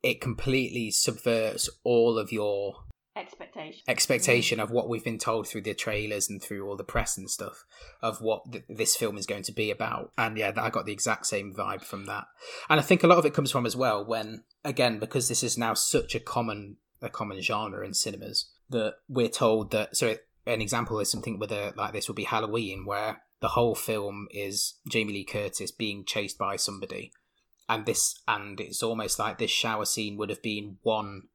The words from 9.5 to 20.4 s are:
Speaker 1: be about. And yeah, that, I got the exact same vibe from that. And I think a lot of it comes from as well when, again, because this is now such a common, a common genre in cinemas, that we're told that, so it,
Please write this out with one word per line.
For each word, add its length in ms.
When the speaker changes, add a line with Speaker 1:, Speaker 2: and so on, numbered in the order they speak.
Speaker 1:
be 200
about. 480
And 180
yeah, 140
that, 120
I 60
got 160
the 60
exact 340
same 260
vibe 320
from 220
that. 200
And 100
I 40
think 200
a 40
lot 100
of 80
it 80
comes 180
from 140
as 100
well 300
when, 380
again, 360
because 300
this 120
is 160
now 160
such 400
a 60
common, 580
a 80
common 320
genre 420
in 120
cinemas, 560
that 240
we're 220
told 420
that, 260
so 120
it, 180